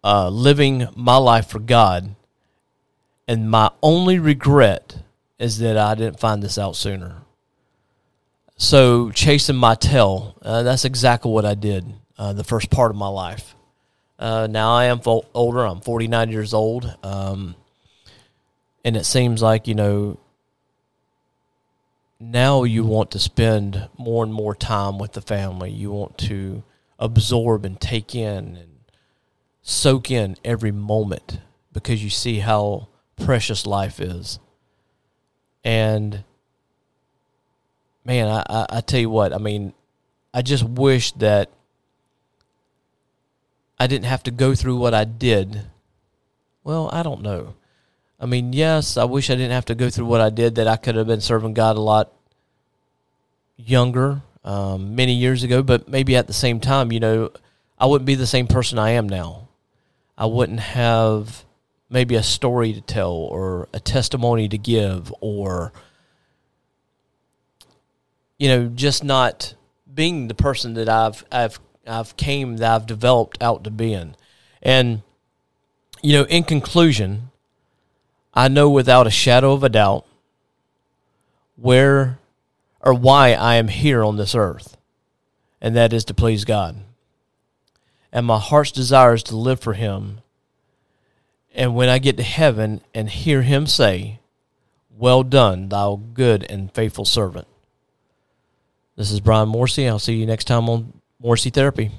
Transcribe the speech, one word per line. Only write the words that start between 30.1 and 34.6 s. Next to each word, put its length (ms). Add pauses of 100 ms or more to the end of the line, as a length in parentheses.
in 320
every 300
moment 680 (340)
because 280
you 60
see 300
how 500 (340)
precious 440
life 340
is. 380 (1200)